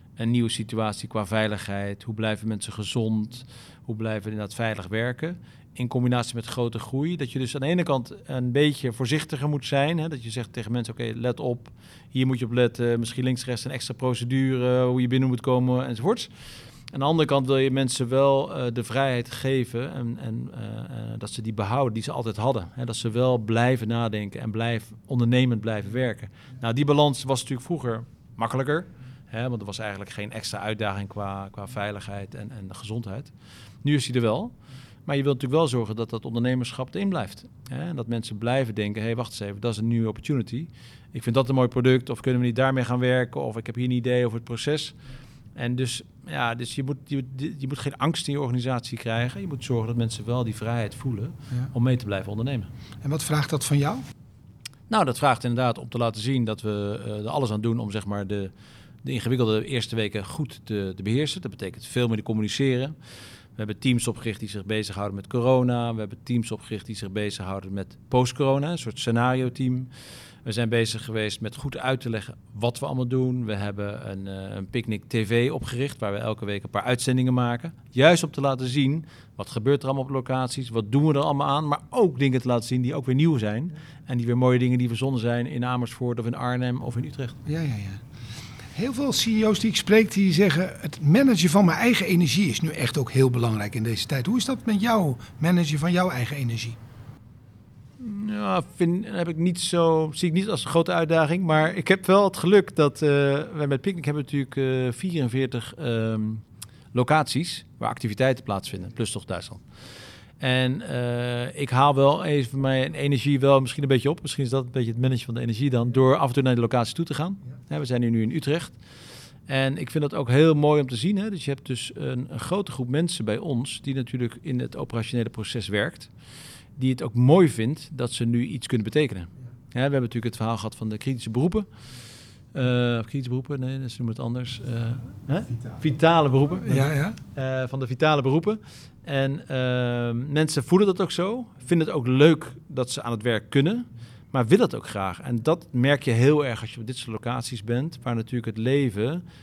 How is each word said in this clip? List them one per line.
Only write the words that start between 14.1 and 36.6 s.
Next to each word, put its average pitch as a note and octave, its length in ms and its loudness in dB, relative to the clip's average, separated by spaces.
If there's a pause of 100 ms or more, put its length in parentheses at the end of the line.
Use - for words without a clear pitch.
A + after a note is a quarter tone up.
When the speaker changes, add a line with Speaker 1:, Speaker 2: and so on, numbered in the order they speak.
Speaker 1:
Hoe B2+ 160 2
je B2 60 2
binnen C3 220 4
moet B2 120 0
komen B2+ 440 2
enzovoorts." B2+ 440 -2 (640)
Aan C3+ 60 -6
de C#3 80 2
andere D#3 200 4
kant C#3 200 4
wil C3+ 100 4
je C3+ 140 4
mensen C3 360 0
wel, C3+ 480 4
eh, B2 180 -2
de A#2 100 -2
vrijheid B2 480 0
geven C3 600 -2
en, A#2+ 280 -6
en, A#2+ 320 -6
eh, A2+ 80 -12 (160)
eh, A2 420 -8
dat G#2+ 100 -10
ze - 120 -10
die A2 120 -4
behouden A2+ 400 0
die A2 100 -4
ze D3 80 -6
altijd A2 260 -4
hadden. A2 340 0
Hè, B2 140 -8
dat A#2 100 -6
ze A#2 140 -4
wel B2 280 2
blijven A2+ 500 2
nadenken G#2+ 540 -2
en A2+ 100 -4
blijf-, A2+ 400 -4 (140)
ondernemend A#2+ 560 2
blijven G#2 300 -4
werken. A#2 380 -4 (300)
Nou, A#2 140 -2
die C#3 120 2
balans C#3+ 380 4
was C3 160 0
natuurlijk - 280 -8
vroeger A#2+ 360 -4 (320)
makkelijker. C3+ 520 -2 (380)
Hè, A#2+ 240 -6
want A#2 120 -4
er G2+ 60 -10
was G2+ 120 -10
eigenlijk G2+ 320 -8
geen G#2 200 -8
extra A2 280 -8
uitdaging G2+ 480 -4
qua, G2 440 -8
qua G2+ 160 -12
veiligheid G2+ 680 -8
en, A2+ 160 -12
en G2 240 -14
gezondheid. A2 560 -8 (500)
Nu D3 140 2
is B2+ 100 0
die B2+ 100 -6
er B2 60 4
wel. C3 300 0 (520)
Maar C#3+ 120 -2
je C#3 80 2
wilt C#3 100 2
natuurlijk C3+ 280 0
wel D3+ 80 2
zorgen A2 260 -2
dat A2+ 140 -4
dat A2 160 -6
ondernemerschap B2 720 -2